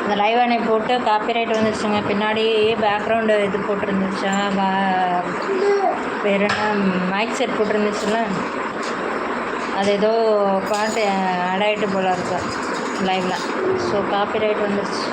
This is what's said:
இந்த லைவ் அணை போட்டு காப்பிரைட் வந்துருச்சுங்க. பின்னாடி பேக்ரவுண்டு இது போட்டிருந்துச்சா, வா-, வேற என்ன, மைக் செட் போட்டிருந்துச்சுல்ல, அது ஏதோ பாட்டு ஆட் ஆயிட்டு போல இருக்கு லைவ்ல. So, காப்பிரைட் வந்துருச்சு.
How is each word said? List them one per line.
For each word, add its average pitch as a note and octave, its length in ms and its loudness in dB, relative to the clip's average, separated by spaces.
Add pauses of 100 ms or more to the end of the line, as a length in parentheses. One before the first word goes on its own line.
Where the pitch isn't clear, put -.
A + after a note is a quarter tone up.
இந்த G#3 120 0
லைவ் A3 240 4
அணை A#3+ 180 4
போட்டு A3 400 2
காப்பிரைட் A3 580 0
வந்துருச்சுங்க. G#3+ 540 0
பின்னாடி G#3+ 360 0 (360)
பேக்ரவுண்டு G#3+ 640 2
இது G3 140 -2
போட்டிருந்துச்சா, G3 760 -2 (240)
வா-, F#3+ 680 2 (1000)
வேற G3+ 220 2
என்ன, G#3+ 280 -2 (360)
மைக் G#3 240 -2
செட் A#3 160 -2
போட்டிருந்துச்சுல்ல, G#3 680 0 (1600)
அது G3+ 140 2
ஏதோ G3+ 200 2 (580)
பாட்டு G#3+ 400 0 (420)
ஆட் F#3+ 100 0
ஆயிட்டு G#3 320 2
போல F#3+ 180 2
இருக்கு F3+ 240 -2 (680)
லைவ்ல. F#3 280 0 (440)
So, G#3 240 0 (100)
காப்பிரைட் G#3 540 0
வந்துருச்சு. G3+ 480 -2